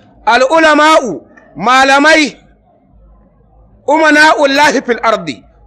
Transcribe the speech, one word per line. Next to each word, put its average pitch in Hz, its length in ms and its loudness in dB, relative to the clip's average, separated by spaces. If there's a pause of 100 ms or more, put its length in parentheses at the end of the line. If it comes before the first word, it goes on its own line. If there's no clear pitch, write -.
(260)
"Al-ulama'u, 294 960 0 (340)
malamai, 269 800 0 (1500)
umana'ullahi 294 960 0
fil 240 180 -4
ardi, 190 400 -6 (240)